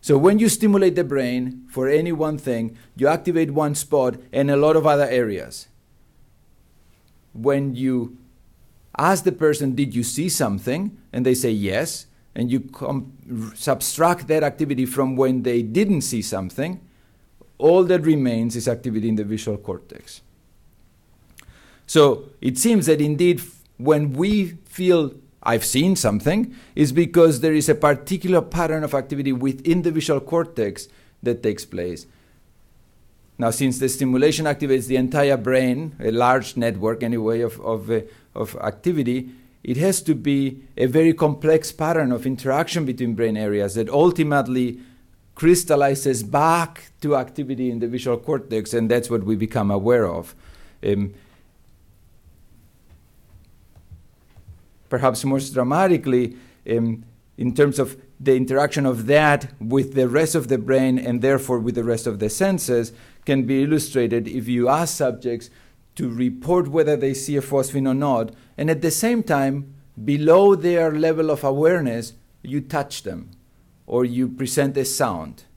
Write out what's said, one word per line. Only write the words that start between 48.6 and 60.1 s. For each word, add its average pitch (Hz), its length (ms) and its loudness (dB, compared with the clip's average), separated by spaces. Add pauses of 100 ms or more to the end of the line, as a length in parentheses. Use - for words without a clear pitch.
and 113 180 0
that's 120 200 2
what 113 140 -2
we 110 120 0
become 104 360 -2
aware 107 340 2
of. 85 300 -6 (480)
Um, 101 320 -2 (3750)
perhaps 127 360 0
most 135 300 -2
dramatically, 131 840 2 (320)
um, 117 340 -2 (320)
in 123 200 -2
terms 143 240 2
of 131 180 -2 (220)
the 135 160 4
interaction 135 500 0
of 117 220 -2
that 147 520 4
with 135 360 -2
the 131 120 2
rest 156 280 0